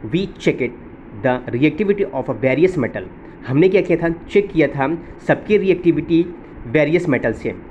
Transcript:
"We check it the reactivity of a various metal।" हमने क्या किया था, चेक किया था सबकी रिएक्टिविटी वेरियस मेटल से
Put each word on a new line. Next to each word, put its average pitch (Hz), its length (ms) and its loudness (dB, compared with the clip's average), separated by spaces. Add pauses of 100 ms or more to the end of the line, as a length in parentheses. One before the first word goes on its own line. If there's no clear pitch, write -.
(160)
"We 185 120 0
check - 280 -2
it 123 140 -2 (560)
the 123 300 -2
reactivity 190 600 0
of 131 100 -4
a 113 160 -4
various 151 360 2
metal।" 110 240 -2 (460)
हमने 151 220 4
क्या 190 120 4
किया 156 160 2
था, 170 120 0
चेक 196 420 0
किया 151 160 2
था 139 300 -2 (300)
सबकी 202 300 2
रिएक्टिविटी 170 680 2 (420)
वेरियस 156 420 2
मेटल 123 240 2
से 107 220 -6 (160)